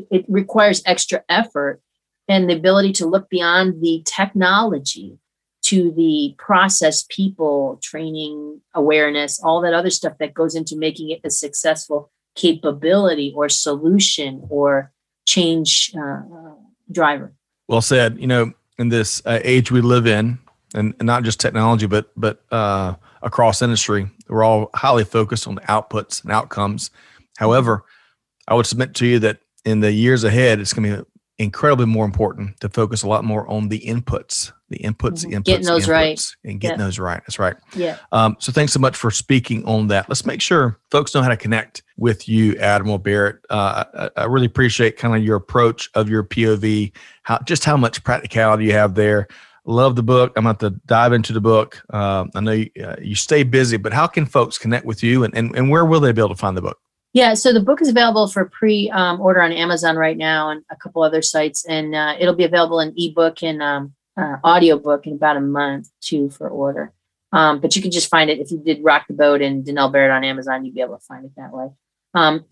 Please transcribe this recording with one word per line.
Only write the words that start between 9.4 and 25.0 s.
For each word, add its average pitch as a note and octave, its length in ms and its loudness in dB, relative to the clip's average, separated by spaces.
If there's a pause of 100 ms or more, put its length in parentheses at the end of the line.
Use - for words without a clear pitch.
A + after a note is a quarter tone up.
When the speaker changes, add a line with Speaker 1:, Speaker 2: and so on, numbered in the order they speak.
Speaker 1:
all E3 200 0
that F3 100 0
other F3 180 0
stuff - 280 -4
that D3 160 -8
goes D#3+ 200 -2
into D#3+ 220 -8
making D#3 340 -6
it E3 140 -10
a D3+ 60 -8
successful D3 800 -6 (240)
capability D#3+ 1000 0
or D3 140 -2
solution D3 1000 0
or C#3+ 420 0 (340)
change, E3 720 0
uh, C#3 220 -8 (720)
driver. D3 400 -2 (360)
Speaker 2:
Well A2+ 120 2
said. A#2 400 2
You C3 60 -8
know, A#2+ 260 0 (260)
in A#2+ 120 -2
this, A2+ 340 -2
uh, A#2 180 -2
age B2+ 280 2
we B2 100 4
live A#2+ 260 4
in, A2+ 320 2 (360)
and, G#2+ 240 -2
and A2+ 80 -2
not A#2+ 160 2
just A2+ 180 -2
technology, A2 460 2
but, G#2 300 -2
but, G#2+ 260 -4 (100)
uh, G2 420 -2 (280)
across A#2 400 2
industry, G#2+ 460 0 (200)
we're A2 160 2
all A2 300 2
highly B2 300 2